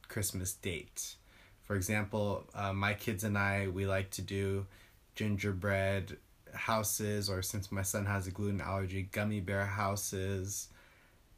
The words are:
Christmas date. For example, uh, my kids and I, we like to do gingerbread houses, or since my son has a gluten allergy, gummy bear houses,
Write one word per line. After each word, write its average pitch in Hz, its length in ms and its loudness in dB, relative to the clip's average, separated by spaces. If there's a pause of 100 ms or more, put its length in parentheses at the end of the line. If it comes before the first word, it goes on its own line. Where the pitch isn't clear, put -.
Christmas 95 460 -2
date. - 640 -6 (460)
For 104 120 -4
example, 104 720 0 (100)
uh, 101 180 0
my 101 220 2
kids 104 300 -2
and 101 120 4
I, 98 300 4
we 95 180 0
like 95 260 2
to - 120 -4
do 98 440 0 (500)
gingerbread 98 1000 2 (380)
houses, 104 760 0
or 95 140 0
since 98 300 -4
my 98 100 0
son 101 240 0
has 95 220 0
a - 20 -6
gluten 101 300 0
allergy, 95 500 -2
gummy 104 300 0
bear 98 260 0
houses, 98 1000 -2 (680)